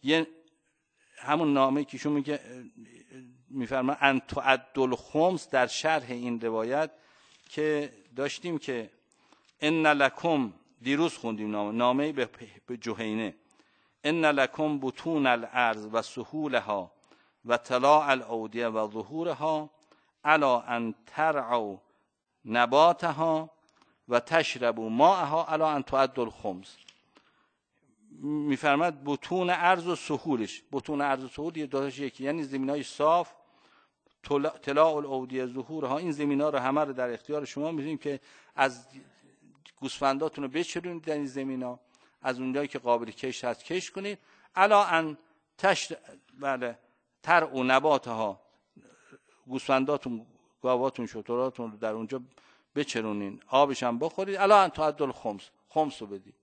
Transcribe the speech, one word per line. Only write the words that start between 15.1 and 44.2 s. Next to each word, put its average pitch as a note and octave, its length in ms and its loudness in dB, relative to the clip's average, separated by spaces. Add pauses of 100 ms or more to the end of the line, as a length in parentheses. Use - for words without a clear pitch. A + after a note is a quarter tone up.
الارض A#2 680 0
و A2+ 100 0
سهولها A#2 880 -4 (520)
و A#2 120 2
طلاع C#3 520 4
الاودیه A#2 600 -2
و A2 220 -2
ظهورها D3+ 800 -4 (540)
الا D3 360 6
ان A#2 340 -4 (120)
ترعوا B2 720 -2 (640)
نباتها D#3 1080 2 (580)
و A#2+ 120 4
تشربوا A#2+ 680 0
ماءها D#3 560 4
الا D#3 260 0
ان C#3+ 120 -2
تعد C3+ 380 0
الخمس. G2+ 560 -8 (1500)
می‌فرماد D3 840 0
بطون F3 460 -2
ارض F3 360 4
و F3 100 -2
سهولش. C3+ 680 -4 (100)
بطون C#3 280 -4
ارض C#3 240 0
و B2+ 40 -14
سهول D#3+ 280 -8
یه D#3 100 -6
دو C3+ 140 -2
تاش C3+ 180 -6
یکی، C3+ 260 -8
یعنی D3+ 180 -2
زمینای C3+ 400 -4
صاف، D#3+ 500 0 (960)
طلا-، C#3+ 320 0
طلاء D3+ 380 4
الاودیه، C3 500 -4
ظهورها، C3+ 520 -4
این F3 140 -4
زمینا C#3+ 360 0
رو D3 100 0
همه C3+ 220 0
رو C#3+ 120 -2
در B2+ 180 -4
اختیار D3 340 -8
شما D3 260 -6
می‌ذاریم D3+ 280 -6
که C#3 220 -6 (360)
از B2+ 300 0 (920)
گوسفنداتون C#3 680 -2
رو C3 60 -6
بچرونید E3+ 520 -6
در D#3 120 -4
این D3 120 -4
زمینا، B2+ 540 -6 (420)
از B2+ 180 -4
اونجایی C3 280 -2
که C3+ 100 -8
قابل A#2 320 0
کشت C3 340 -8
هست A#2+ 200 -4
کشت F3+ 260 -6
کنید. G3 280 -10 (360)